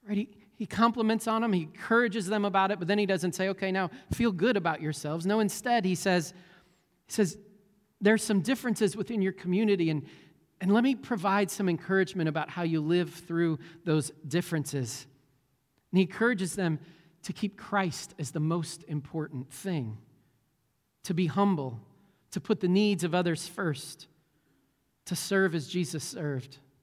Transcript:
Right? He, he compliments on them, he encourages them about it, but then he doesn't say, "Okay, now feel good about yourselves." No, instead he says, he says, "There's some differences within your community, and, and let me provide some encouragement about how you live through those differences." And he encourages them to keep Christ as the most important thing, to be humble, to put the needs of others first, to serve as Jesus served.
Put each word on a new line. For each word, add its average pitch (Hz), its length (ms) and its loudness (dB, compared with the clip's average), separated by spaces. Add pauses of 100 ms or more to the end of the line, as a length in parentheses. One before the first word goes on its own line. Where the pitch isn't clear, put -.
Right? 202 120 0
He, 208 100 -2 (280)
he 214 100 -6
compliments 220 600 2
on 226 140 0
them, 226 140 2
he 175 80 2
encourages 220 640 2
them 208 180 0
about 190 260 2
it, 202 80 -2
but 175 80 -4
then 202 120 4
he 208 80 2
doesn't 180 280 0
say, 190 140 -2
"Okay, 190 240 -2
now 190 160 0 (240)
feel 233 180 2
good 202 280 2
about 165 240 -2
yourselves." 156 420 -4
No, 208 160 2
instead 220 460 0
he 185 80 2
says, 180 400 0 (720)
he - 80 -14
says, 196 240 0 (600)
"There's 214 240 4
some 202 200 2
differences 226 520 0
within 214 280 -2
your 190 100 2
community, 185 560 2
and, 151 160 -2 (560)
and 190 140 4
let 240 100 6
me 269 100 4
provide 202 560 0
some 196 160 -2
encouragement 180 600 0
about 151 220 -4
how 180 120 -6
you 160 200 0
live 175 280 2
through 165 480 -2 (280)
those 156 260 2 (140)
differences." 143 800 -4 (840)
And 180 40 4
he 190 60 6
encourages 190 540 0
them 165 220 0 (440)
to - 100 -10
keep - 240 -6
Christ - 640 -2
as 143 140 -6
the 165 80 -4
most 160 460 -2
important 151 640 -8
thing, 135 460 -6 (1080)
to 196 100 -2
be 175 100 2
humble, 156 560 0 (500)
to - 120 -6
put - 180 0
the 180 80 0
needs 190 360 4
of 165 100 -2
others 175 340 0
first, - 580 -6 (1000)
to 175 100 -4
serve 190 380 2
as 151 120 -2
Jesus 170 380 -4
served. 143 540 -6 (240)